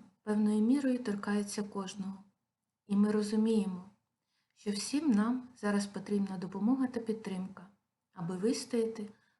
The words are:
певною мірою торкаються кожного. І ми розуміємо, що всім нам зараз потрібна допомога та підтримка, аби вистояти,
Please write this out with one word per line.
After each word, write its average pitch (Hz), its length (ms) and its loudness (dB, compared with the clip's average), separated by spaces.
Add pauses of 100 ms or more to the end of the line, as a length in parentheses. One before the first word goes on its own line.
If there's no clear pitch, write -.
(220)
певною 214 400 4
мірою 254 360 4
торкаються 208 640 -2
кожного. 196 600 -8 (640)
І 202 100 2
ми 208 140 6
розуміємо, 214 800 2 (680)
що - 140 -6
всім 269 400 0
нам 233 460 2
зараз 202 300 0
потрібна 196 520 -4
допомога 208 480 0
та 233 140 -4
підтримка, 190 680 -6 (440)
аби 185 240 -4
вистояти, 226 720 -2 (320)